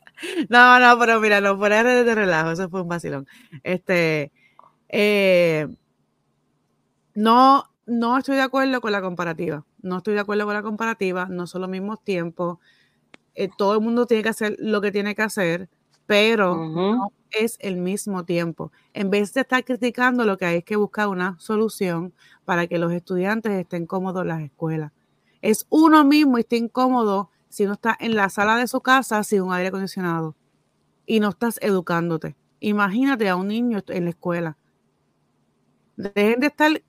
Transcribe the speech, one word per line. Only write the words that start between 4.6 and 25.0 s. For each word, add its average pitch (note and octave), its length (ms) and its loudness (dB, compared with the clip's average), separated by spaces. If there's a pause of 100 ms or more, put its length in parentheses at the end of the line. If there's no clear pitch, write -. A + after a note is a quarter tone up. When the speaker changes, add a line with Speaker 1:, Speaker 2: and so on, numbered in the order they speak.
Speaker 1:
eh, F#3 760 2 (1500)
no, B3 500 6 (220)
no A#3 320 0
estoy C4+ 180 0
de C4+ 60 2
acuerdo C4+ 380 0
con A3 120 -2
la G3+ 80 0
comparativa. E3+ 640 -6 (180)
No F#3 160 -6
estoy G#3 160 -4
de G#3 60 0
acuerdo G#3 240 -2
con G#3 100 -4
la G#3 80 -4
comparativa, G#3 640 -4
no F3 200 -8
son F#3 160 -8
los F#3 80 -8
mismos G3 320 -8
tiempos. E3+ 560 -6 (760)
Eh, F#3+ 220 -4
todo G3+ 180 0
el A3 60 2
mundo A#3 260 0
tiene A3 160 2
que A3 60 -2
hacer A3 300 -4
lo G#3 220 -2
que G3+ 120 -2
tiene G3+ 220 -4
que G#3+ 80 -4
hacer, F3+ 460 -2 (380)
pero G#3+ 480 2
Speaker 2:
Ujú. E3 420 -2
Speaker 1:
no D4 160 -4 (180)
es A3 300 -4
el G3 160 -6
mismo F#3 480 -6
tiempo. E3+ 480 -4 (200)
En G3+ 180 -4
vez G3+ 220 -2
de C4+ 100 -2
estar B3+ 220 -2
criticando, B3 600 0
lo G3 120 2
que F#3+ 80 -4
hay E3+ 140 0
es E3+ 60 -4
que G#3+ 120 -4
buscar G#3 320 -2
una F3+ 300 -4
solución F#3+ 760 -2 (320)
para E3+ 220 0
que E3+ 120 -4
los E3+ 140 0
estudiantes F#3+ 600 -4
estén F3 340 -6
cómodos F#3 360 -4
en E3+ 60 -4
las D#3+ 140 -6
escuelas. D#3 500 -8 (480)